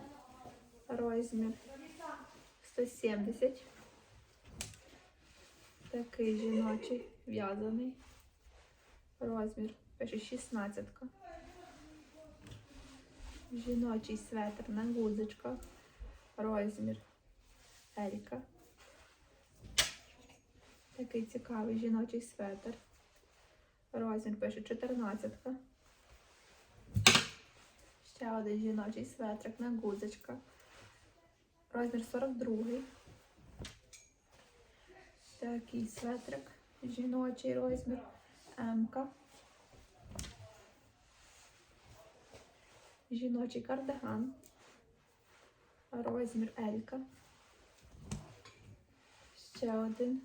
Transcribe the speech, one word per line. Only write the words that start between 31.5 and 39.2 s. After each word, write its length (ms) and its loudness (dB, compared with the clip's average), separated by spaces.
Розмір 320 2
сорок 320 0
другий. 440 2
Такий 480 -2
светрик 640 -4
жіночий, 720 2
розмір 460 2
М-ка. 480 4